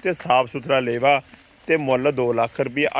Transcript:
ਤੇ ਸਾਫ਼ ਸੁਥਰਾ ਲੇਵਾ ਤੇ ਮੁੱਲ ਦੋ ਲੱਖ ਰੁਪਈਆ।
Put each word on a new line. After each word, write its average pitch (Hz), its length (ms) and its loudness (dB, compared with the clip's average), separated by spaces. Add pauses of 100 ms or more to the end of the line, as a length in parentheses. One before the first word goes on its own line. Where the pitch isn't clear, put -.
ਤੇ 185 100 -2
ਸਾਫ਼ 127 380 0
ਸੁਥਰਾ 135 280 -2
ਲੇਵਾ 127 420 0 (460)
ਤੇ 165 100 2
ਮੁੱਲ 135 340 0
ਦੋ 123 220 0
ਲੱਖ 117 280 -2
ਰੁਪਈਆ। 131 280 -2 (100)